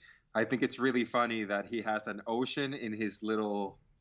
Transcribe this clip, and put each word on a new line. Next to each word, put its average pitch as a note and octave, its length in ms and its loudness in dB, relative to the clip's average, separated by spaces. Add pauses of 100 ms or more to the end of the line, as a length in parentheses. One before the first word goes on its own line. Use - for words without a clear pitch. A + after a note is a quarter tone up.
(340)
I A2+ 120 2
think A#2 180 0
it's B2 160 0
really B2 260 4
funny A2+ 400 2
that G2+ 220 0
he A#2 140 -2
has G#2+ 260 0
an G2+ 180 -6
ocean C3 480 0
in A2+ 200 -4
his G#2+ 280 -4
little, G#2 560 0 (240)